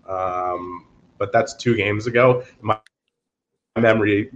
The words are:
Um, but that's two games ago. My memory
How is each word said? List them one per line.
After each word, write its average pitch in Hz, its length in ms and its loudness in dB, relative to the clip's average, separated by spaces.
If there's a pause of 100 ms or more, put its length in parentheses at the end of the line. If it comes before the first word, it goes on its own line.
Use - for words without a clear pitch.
Um, 90 800 -6 (320)
but 101 120 -4
that's 113 220 2
two 120 220 0
games 104 320 -2
ago. 123 360 4 (180)
My 110 180 -2 (1000)
memory 110 580 2